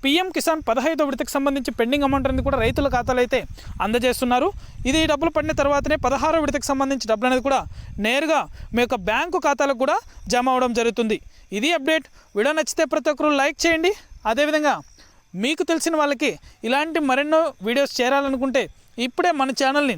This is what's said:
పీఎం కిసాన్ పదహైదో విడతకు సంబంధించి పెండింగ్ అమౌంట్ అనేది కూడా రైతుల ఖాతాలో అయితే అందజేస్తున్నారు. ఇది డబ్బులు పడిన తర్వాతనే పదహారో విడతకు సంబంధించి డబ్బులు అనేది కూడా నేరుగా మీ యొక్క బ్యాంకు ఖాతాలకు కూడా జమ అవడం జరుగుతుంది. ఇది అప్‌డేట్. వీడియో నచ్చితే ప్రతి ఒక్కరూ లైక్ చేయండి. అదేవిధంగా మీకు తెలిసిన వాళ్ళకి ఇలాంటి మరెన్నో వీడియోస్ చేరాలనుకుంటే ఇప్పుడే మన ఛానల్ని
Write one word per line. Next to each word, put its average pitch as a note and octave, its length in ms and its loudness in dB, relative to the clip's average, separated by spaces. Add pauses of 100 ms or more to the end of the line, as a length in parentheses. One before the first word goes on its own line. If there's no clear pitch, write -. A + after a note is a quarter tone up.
పీఎం E4+ 320 2
కిసాన్ D#4 340 0
పదహైదో C4+ 380 0
విడతకు C4+ 260 -4
సంబంధించి C#4 460 -2
పెండింగ్ C4+ 280 0
అమౌంట్ C4+ 220 0
అనేది C4 180 0
కూడా C#4 160 0
రైతుల C#4 320 2
ఖాతాలో A#3+ 280 0
అయితే B3 160 0 (460)
అందజేస్తున్నారు. B3 640 2 (420)
ఇది D#4 120 4 (100)
డబ్బులు D4+ 240 0
పడిన D#4 240 0
తర్వాతనే C#4+ 460 2
పదహారో C4+ 380 2
విడతకు C#4+ 260 -2
సంబంధించి C4+ 420 -2
డబ్బులు A3 180 0
అనేది B3+ 180 0
కూడా C4+ 120 4 (460)
నేరుగా C#4+ 340 2 (360)
మీ A#3 80 2
యొక్క A3+ 140 -2 (120)
బ్యాంకు D#4 360 0
ఖాతాలకు C#4 380 2
కూడా D4 120 2 (380)
జమ B3 200 2
అవడం B3+ 260 2
జరుగుతుంది. A3+ 380 0 (400)
ఇది B3+ 200 0
అప్‌డేట్. D#4 300 0 (300)
వీడియో B3+ 220 2
నచ్చితే D#4 340 0
ప్రతి D4+ 200 0
ఒక్కరూ D4+ 160 0 (120)
లైక్ D4 240 0
చేయండి. E4+ 260 2 (400)
అదేవిధంగా D4 440 2 (680)
మీకు D4+ 260 0
తెలిసిన E4 320 0
వాళ్ళకి C#4+ 300 0 (380)
ఇలాంటి D4+ 400 0
మరెన్నో D4 320 2 (260)
వీడియోస్ C4 320 0
చేరాలనుకుంటే C4+ 640 0 (420)
ఇప్పుడే F4 240 0 (100)
మన C4+ 120 0 (100)
ఛానల్ని C4+ 360 2